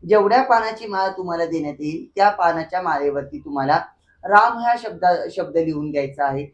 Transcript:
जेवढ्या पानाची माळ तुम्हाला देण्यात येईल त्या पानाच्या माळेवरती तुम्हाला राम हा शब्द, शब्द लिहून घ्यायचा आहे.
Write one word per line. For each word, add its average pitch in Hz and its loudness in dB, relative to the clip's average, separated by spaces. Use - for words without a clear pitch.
जेवढ्या 214 6
पानाची 226 0
माळ 190 -2
तुम्हाला 175 -4
देण्यात 156 -4
येईल 151 -8
त्या 196 6
पानाच्या 170 0
माळेवरती 143 -2
तुम्हाला 143 0
राम 214 4
हा 240 0
शब्द, 185 -6
शब्द 175 -4
लिहून 151 -2
घ्यायचा 139 -2
आहे. 139 -4